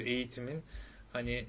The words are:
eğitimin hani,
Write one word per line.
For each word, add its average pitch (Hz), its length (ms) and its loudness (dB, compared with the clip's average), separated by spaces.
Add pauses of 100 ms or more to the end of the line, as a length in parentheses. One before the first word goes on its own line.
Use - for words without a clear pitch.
eğitimin 127 560 2 (500)
hani, 120 360 2